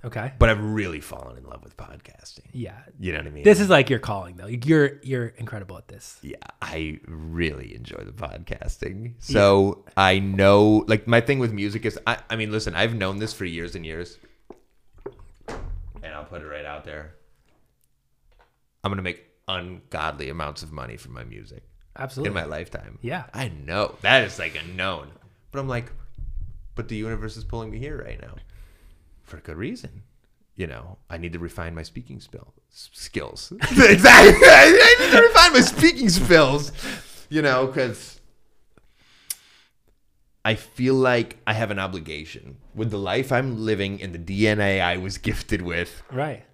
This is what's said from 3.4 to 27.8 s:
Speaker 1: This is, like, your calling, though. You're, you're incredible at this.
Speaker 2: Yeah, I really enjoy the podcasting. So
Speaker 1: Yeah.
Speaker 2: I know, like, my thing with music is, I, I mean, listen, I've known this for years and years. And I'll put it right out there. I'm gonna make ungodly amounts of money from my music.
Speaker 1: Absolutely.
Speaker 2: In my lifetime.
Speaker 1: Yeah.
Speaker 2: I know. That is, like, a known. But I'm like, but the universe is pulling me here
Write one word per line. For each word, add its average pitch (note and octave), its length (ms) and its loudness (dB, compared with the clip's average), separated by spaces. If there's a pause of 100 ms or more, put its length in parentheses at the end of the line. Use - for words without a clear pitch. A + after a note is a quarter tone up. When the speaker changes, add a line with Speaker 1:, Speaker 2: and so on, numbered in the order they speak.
Speaker 1:
This G3+ 160 6
is, G3+ 80 -2
like, D3 220 2
your A#2+ 100 -2
calling, F#2 360 -12
though. F2+ 100 -20
You're, C#3 560 0
you're B2+ 240 -8
incredible G#2+ 500 -16
at - 120 -20
this. - 340 -20
Speaker 2:
Yeah, - 140 -16 (240)
I D#2+ 460 -12
really D#2 720 -8
enjoy - 280 -18
the G1+ 80 -18
podcasting. - 1040 -12
So G2+ 680 2
Speaker 1:
Yeah. - 100 -20
Speaker 2:
I F#2+ 220 2
know, G2+ 680 4
like, A2 180 -2
my A#2 140 4
thing C3+ 180 -2
with A#2 140 -4
music G#2 320 -8
is, G#2+ 220 -6
I, A#2 120 -4 (120)
I A2+ 60 -6
mean, G#2+ 140 -8
listen, G#2+ 240 -6
I've A2+ 200 -2
known G2 240 -6
this A2 140 -8
for - 120 -12
years E2+ 320 -10
and E2+ 100 -14
years. E2 320 -14 (1900)
And D#2+ 100 -16
I'll D2+ 100 -16
put E2 180 -18
it D2+ 40 -18
right D2 180 -14
out D2+ 200 -16
there. D2+ 300 -18 (1700)
I'm G2 80 -6
gonna G2 120 -8
make F2+ 200 -10 (240)
ungodly D#2+ 840 -12
amounts D2+ 340 -12
of D#2 80 -18
money A#1+ 240 -16
from B1 160 -20
my A#1+ 120 -20
music. G1+ 380 -20 (340)
Speaker 1:
Absolutely. C3 320 -12
Speaker 2:
In G2 60 -14
my E2+ 160 -8
lifetime. - 520 -16
Speaker 1:
Yeah. C#3 220 -12 (100)
Speaker 2:
I C3 160 -10
know. E2 500 -8
That A#2+ 240 -2
is, F#2+ 140 -14
like, D#2+ 220 -12
a D#2+ 60 -18
known. F2+ 420 -10 (440)
But C#3 80 -10
I'm C3+ 80 -10
like, A#2+ 240 -10 (840)
but A2 140 -12
the A2 80 -10
universe A2 400 -10
is - 80 -16
pulling A2+ 260 -12
me A2 80 -14
here C3+ 240 -12